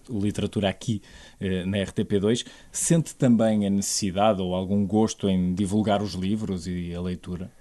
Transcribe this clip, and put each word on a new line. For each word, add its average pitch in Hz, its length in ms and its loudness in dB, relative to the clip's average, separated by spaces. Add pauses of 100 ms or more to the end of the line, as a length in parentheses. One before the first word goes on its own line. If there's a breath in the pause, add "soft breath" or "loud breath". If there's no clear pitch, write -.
o 113 120 -6
Literatura 101 480 0
Aqui, 101 340 -4 (380 soft breath)
eh, 92 240 -2
na 98 140 -2
R 95 120 -2
T 110 140 -2
P 101 160 0
dois. 110 240 2 (260 loud breath)
Sente - 460 0
também 110 500 4
a 98 40 2
necessidade 98 680 0
ou 90 140 -2
algum 95 320 0
gosto 107 420 2
em 92 240 2
divulgar 101 480 2
os 101 140 -4
livros 95 540 -4
e 87 260 -6
a 87 60 -6
leitura? 90 500 -8 (100)